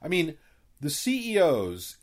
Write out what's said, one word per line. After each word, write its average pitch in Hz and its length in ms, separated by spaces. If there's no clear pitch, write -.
I 160 60
mean, 165 280
the 143 100
C 233 440
E 202 60
Os 98 600